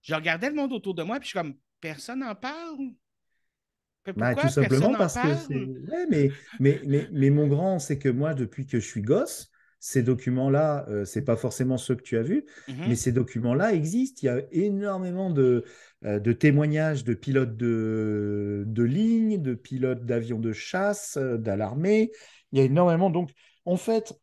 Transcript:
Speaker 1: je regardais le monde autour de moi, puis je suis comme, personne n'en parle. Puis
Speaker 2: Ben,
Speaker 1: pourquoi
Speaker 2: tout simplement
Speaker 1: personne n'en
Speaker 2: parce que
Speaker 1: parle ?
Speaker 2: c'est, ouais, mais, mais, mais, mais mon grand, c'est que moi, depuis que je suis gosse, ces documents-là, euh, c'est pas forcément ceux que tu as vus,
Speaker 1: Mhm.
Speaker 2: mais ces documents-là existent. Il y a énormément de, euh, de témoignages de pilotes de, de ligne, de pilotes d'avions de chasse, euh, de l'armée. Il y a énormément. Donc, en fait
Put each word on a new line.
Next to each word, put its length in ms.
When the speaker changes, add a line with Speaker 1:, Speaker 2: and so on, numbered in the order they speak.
Speaker 1:
je 140
regardais 340
le 80
monde 160
autour 220
de 80
moi, 180
puis 60
je 20
suis 100
comme, 180
personne 420
n'en 140
parle. 600
Puis 140
Speaker 2:
Ben, 180
Speaker 1:
pourquoi 80
Speaker 2:
tout 60
simplement 400
Speaker 1:
personne 40
n'en 60
Speaker 2:
parce 180
que 120
Speaker 1:
parle ? 80
Speaker 2:
c'est, 180
ouais, 560
mais, 200
mais, 280
mais, 260
mais 180
mon 160
grand, 320
c'est 200
que 100
moi, 260
depuis 320
que 140
je 60
suis 140
gosse, 500
ces 240
documents-là, 840
euh, 160
c'est 180
pas 140
forcément 400
ceux 180
que 80
tu 140
as 60
vus, 220
Speaker 1:
Mhm. 180
Speaker 2:
mais 100
ces 160
documents-là 600
existent. 500
Il 40
y 20
a 220
énormément 800
de, 340
euh, 140
de 140
témoignages 720
de 100
pilotes 420
de, 1080
de 160
ligne, 580
de 140
pilotes 500
d'avions 360
de 120
chasse, 640
euh, 220
de 120
l'armée. 600
Il 60
y 20
a 40
énormément. 440
Donc, 220
en 120
fait 360